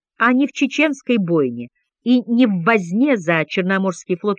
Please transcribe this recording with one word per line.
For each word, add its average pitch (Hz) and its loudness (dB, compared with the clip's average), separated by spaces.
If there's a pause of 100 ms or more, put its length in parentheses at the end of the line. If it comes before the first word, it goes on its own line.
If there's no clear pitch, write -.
(180)
а 240 2
не 262 2
в - -6
чеченской 277 -2
бойне 135 -2 (360)
и 247 4 (100)
не 240 4
в 185 0
возне 220 0
за 160 -2
Черноморский 190 -2
флот 202 -4